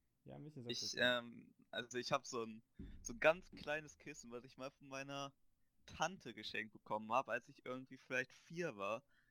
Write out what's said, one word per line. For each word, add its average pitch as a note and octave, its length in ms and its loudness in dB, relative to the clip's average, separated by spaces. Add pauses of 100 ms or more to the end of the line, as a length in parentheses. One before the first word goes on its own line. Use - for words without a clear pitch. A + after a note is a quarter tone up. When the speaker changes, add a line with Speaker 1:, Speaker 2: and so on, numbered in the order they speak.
(260)
Speaker 1:
Ja, C#3 120 -12
Michi, C#3+ 240 -10
sag A#2+ 100 -2
Speaker 2:
ich, A#2+ 80 0
Speaker 1:
das - 160 -2
mal. B2 240 6
Speaker 2:
ähm, A#2 340 -10 (180)
also A#2+ 260 -2
ich B2 140 0
hab C#3+ 140 4
so A#2 180 0
ein, A2 180 -8 (400)
so B2 120 -6
ein A#2+ 60 -6
ganz E3+ 320 6
kleines D3+ 460 -4
Kissen, C#3+ 340 -12
was A#2+ 120 -6
ich C3 140 -20
mal C3 140 -6
von - 160 -20
meiner C#3 440 -6 (540)
Tante D#3 480 0
geschenkt G#2+ 400 -2
bekommen A2 380 -2
hab, B2+ 180 6
als A#2+ 180 0
ich - 180 -20
irgendwie C3 320 -8
vielleicht B2+ 340 0
vier E3 460 -4
war. G2+ 260 2 (280)